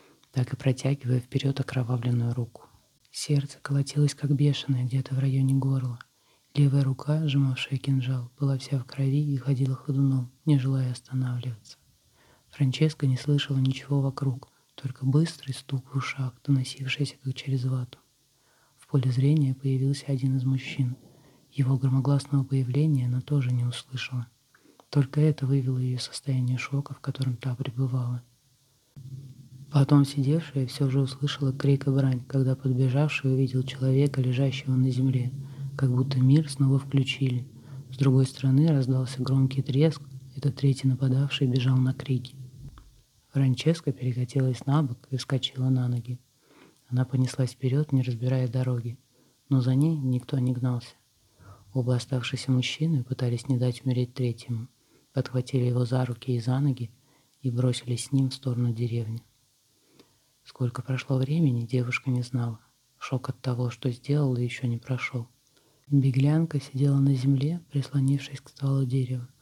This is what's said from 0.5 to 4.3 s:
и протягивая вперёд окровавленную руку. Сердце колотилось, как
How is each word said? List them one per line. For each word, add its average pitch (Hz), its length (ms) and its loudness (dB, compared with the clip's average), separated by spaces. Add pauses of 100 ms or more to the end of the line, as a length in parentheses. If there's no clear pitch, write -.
и - 20 -8
протягивая 127 640 0
вперёд 135 400 -2
окровавленную 120 720 0
руку. 120 300 -6 (480)
Сердце - 500 -2
колотилось, 143 520 0
как 143 220 -2